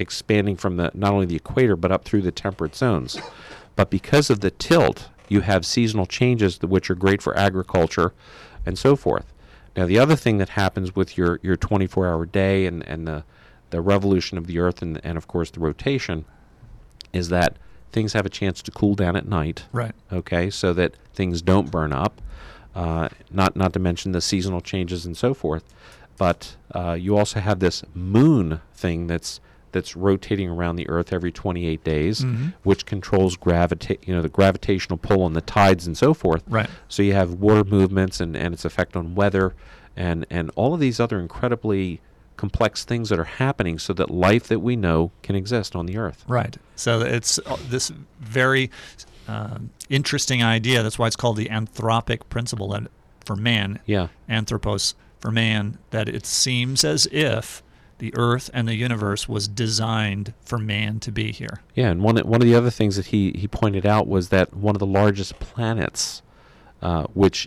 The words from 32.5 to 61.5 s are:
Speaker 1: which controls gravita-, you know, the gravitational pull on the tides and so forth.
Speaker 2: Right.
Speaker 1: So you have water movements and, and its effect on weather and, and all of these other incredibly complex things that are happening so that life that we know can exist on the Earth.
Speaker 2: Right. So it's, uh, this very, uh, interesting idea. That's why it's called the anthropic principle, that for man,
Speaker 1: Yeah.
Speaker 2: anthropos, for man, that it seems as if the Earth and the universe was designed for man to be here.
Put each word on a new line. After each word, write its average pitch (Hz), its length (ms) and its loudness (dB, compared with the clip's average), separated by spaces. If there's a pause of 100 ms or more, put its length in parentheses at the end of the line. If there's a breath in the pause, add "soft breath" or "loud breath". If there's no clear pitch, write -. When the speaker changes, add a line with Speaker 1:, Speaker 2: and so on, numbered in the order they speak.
Speaker 1:
which 190 240 2
controls 95 500 2
gravita-, 87 680 0
you 92 80 -2
know, 85 80 0
the 80 60 -2
gravitational 95 720 2
pull 95 240 2
on 85 100 0
the 80 80 0
tides 95 480 4
and 78 100 -6
so 147 160 4
forth. 85 340 0
Speaker 2:
Right. 110 220 -2 (180 loud breath)
Speaker 1:
So - 140 -2
you 98 120 4
have 90 200 2
water 104 300 6
movements 95 560 2
and, 85 160 -4
and 85 180 -4
its - 100 -14
effect - 320 -4
on 85 200 -4
weather 95 380 2 (420 loud breath)
and, 85 340 -2
and 82 240 -4
all 131 200 2
of 170 60 -4
these 123 200 0
other 120 180 0
incredibly 98 840 -2 (360 soft breath)
complex - 480 -2
things 117 240 -4
that 98 100 2
are 82 60 -2
happening 98 560 -2
so - 140 -6
that 87 180 -2
life 95 360 2
that 113 120 2
we 120 160 0
know 85 340 2 (140)
can 98 100 -4
exist 101 400 -2
on 87 120 -6
the 92 100 -6
Earth. 104 320 -8
Speaker 2:
Right. 120 280 -2 (200)
So 117 240 0
it's, 120 440 -2
uh, 127 120 -8 (120)
this 127 220 -4 (300)
very, 131 500 0 (560 loud breath)
uh, 107 320 -8 (300)
interesting 135 540 0
idea. 113 420 2
That's 110 160 -4
why 113 80 2
it's - 80 -2
called 117 200 0
the 107 100 -2
anthropic 113 840 -2
principle, 117 400 -6
that 104 160 -4 (400)
for 107 100 -6
man, 104 520 0
Speaker 1:
Yeah. 95 220 0 (200)
Speaker 2:
anthropos, 107 640 -2 (240 soft breath)
for 110 140 -6
man, 110 460 0 (120)
that 107 180 -4
it - 180 -8
seems 127 580 0
as 151 260 0
if 135 500 -2 (380 soft breath)
the 113 180 -8
Earth 120 360 0
and 120 140 -2
the 113 80 -2
universe 107 540 -2
was 104 180 -4
designed 110 880 -2 (100)
for 120 140 -6
man 107 400 -4
to 110 140 -8
be 110 180 -4
here. 107 300 -12 (160)